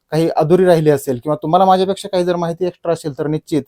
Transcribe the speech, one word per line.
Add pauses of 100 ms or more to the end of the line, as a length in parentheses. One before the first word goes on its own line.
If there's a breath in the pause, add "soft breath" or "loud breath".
(120)
काही
अधुरी
राहिली
असेल
किंवा
तुम्हाला
माझ्यापेक्षा
काही
जर
माहिती
एक्स्ट्रा
असेल,
तर
निश्चित